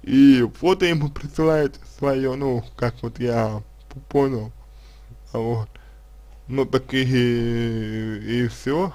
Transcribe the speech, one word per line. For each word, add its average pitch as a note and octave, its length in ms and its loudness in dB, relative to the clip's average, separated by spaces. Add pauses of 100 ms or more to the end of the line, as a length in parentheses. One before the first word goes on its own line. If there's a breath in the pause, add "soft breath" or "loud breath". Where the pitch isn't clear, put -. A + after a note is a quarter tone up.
И C3+ 440 8 (120)
фото F#3 260 2
ему D#3 240 0
присылаете D3+ 680 -2 (180)
свое, C3+ 380 -2
ну, C3 280 -2 (140)
как A#2+ 240 -2
вот A#2 180 -10
я A2+ 420 -2 (280)
п-, C3+ 180 -16
понял. C3 440 0 (840 soft breath)
Вот. A2+ 340 -4 (800 soft breath)
Ну C3 180 0
так B2+ 280 -2
и, A#2 1500 0
и - 20 -2
все. D3+ 480 -4